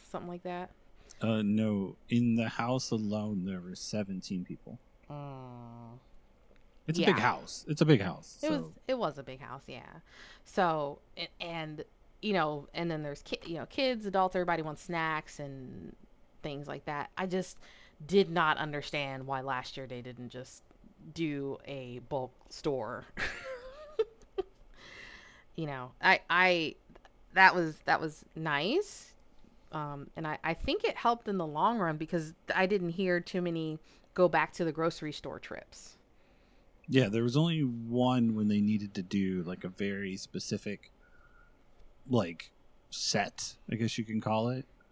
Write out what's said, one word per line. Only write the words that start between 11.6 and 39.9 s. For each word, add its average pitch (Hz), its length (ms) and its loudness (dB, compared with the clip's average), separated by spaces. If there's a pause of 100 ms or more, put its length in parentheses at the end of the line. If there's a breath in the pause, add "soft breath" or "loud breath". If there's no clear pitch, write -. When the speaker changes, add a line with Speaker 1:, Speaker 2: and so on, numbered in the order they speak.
Speaker 1:
you 208 100 2
know, 151 420 2
and 170 140 -2
then 156 140 -2
there's 143 200 -8
ki-, - 220 -4
you 165 120 -6
know, 160 100 -6
kids, 254 400 0
adults, 190 300 2
everybody 175 260 2
wants 151 200 -8
snacks 160 580 -4
and 135 560 -12 (480)
things 143 240 -8
like 143 160 -10
that. 147 340 -6
I 185 80 -2
just, 180 320 -4 (460 loud breath)
did 175 260 6
not 160 280 4
understand 143 680 -4
why 135 140 -2
last 127 360 -4
year 135 100 -8
they 123 160 -10
didn't 123 280 -12
just - 320 -14 (520)
do 143 520 -2
a 123 420 -10
bulk 131 240 -2 (180)
store. 123 540 -2 (120)
<laughs> - 300 -6 (2000 loud breath)
You 165 100 -4
know, 131 260 -8 (100)
I, 185 260 6
I, 175 460 6 (580)
that 185 220 10
was, 165 320 0
that - 140 6
was 151 240 -6 (120)
nice. 160 800 0 (580)
Um, 147 420 -8
and 160 120 -8
I, 151 180 -4
I 165 100 2
think 294 300 0
it - 120 2
helped 233 320 2
in 202 100 0
the 165 80 0
long 170 320 2
run 165 180 2
because 160 380 -2 (200)
I 190 120 4
didn't 180 240 2
hear 180 300 2
too 180 200 -4
many 160 380 -2 (360 soft breath)
go 180 140 8
back 156 260 4
to 180 100 0
the 165 80 2
grocery 160 400 -2
store - 260 -10
trips. - 580 -14 (920 soft breath)
Speaker 2:
Yeah, 127 200 8
there 110 160 2
was 120 120 2
only 160 260 4
one 120 720 2
when 107 120 2
they 104 120 4
needed 104 340 2
to 98 80 -4
do, 95 420 0
like, 90 200 -8
a 90 40 -6
very 98 480 -4